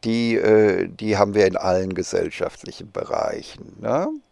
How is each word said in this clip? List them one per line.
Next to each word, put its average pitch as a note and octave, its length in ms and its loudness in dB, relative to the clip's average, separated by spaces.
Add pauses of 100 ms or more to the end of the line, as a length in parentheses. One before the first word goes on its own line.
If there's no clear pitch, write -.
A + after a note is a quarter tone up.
die, A#2 320 0
äh, G#2 540 4
die G#2 280 -2
haben G2+ 160 -4
wir G2+ 140 6
in F#2 80 0
allen F#2 380 -2
gesellschaftlichen F2 960 -6
Bereichen, - 880 -8
ne? B2+ 300 -2 (220)